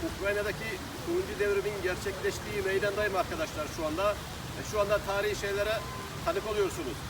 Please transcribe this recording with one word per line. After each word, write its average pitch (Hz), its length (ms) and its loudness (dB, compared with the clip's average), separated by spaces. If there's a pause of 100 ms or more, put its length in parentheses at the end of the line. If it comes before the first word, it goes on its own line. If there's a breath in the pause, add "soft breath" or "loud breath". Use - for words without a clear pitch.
Ukrayna'daki 202 600 0 (360)
Turuncu 180 340 0
Devrim'in 202 380 2 (120)
gerçekleştiği 190 720 -2 (100)
meydandayım 202 460 2
arkadaşlar 160 500 0 (100)
şu 170 120 -2
anda. 170 200 2 (520)
E, - 20 -4 (100)
şu 208 100 -2
anda 202 160 4 (120)
tarihi 202 340 2
şeylere 202 320 2 (500)
tanık 190 260 2
oluyorsunuz. 170 460 0 (120)